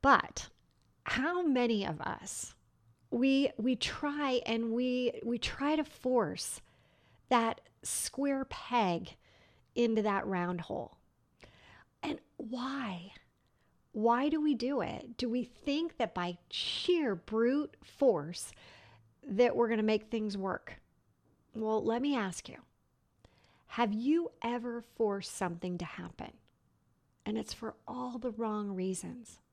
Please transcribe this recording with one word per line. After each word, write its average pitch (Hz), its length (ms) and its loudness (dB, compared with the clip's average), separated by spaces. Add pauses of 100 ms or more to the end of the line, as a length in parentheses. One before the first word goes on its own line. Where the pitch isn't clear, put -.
But - 480 4 (560)
how 339 360 0
many 240 440 2
of 151 160 -4
us, - 520 -8 (580)
we, 269 460 4
we 240 200 2
try 285 680 -2
and 226 280 0
we, 247 500 0
we 233 140 0
try 294 400 0
to 302 80 0
force - 760 -2 (680)
that 226 320 2 (200)
square 269 600 -2
peg 196 720 0 (600)
into 226 240 4
that 202 260 0
round 180 320 -2
hole. - 380 -8 (1040)
And - 160 -4 (160)
why? 240 800 -6 (800)
Why 233 340 4
do 302 140 2
we 302 140 4
do 247 260 0
it? - 360 -6
Do 247 120 -2
we 240 140 0
think 311 540 -2
that 220 160 -2
by 175 240 -4 (120)
sheer 311 680 2
brute 240 680 2
force 175 680 2 (760)
that 240 300 4
we're 233 140 4
gonna 220 140 2
make 214 260 2
things 214 280 -4
work? 190 440 -6 (720)
Well, 220 280 0
let 226 180 0
me 285 140 2
ask 190 340 -4
you, - 80 -16 (1080)
have 233 260 0
you 294 380 2 (100)
ever 233 420 -4 (120)
forced 202 400 0
something 180 420 -4
to 175 80 -4
happen? - 480 -12 (920)
And 214 120 -2
it's 220 160 -6
for 220 220 -10 (120)
all 247 300 -6
the 240 140 -4
wrong 208 420 -2
reasons. 185 680 -6 (140)